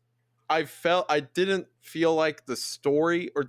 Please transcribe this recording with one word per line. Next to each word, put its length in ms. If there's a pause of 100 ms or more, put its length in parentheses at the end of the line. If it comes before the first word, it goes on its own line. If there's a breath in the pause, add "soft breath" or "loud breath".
(480)
I 160
felt, 440
I 120
didn't 460 (140)
feel 340
like 320
the 100
story, 760
or 140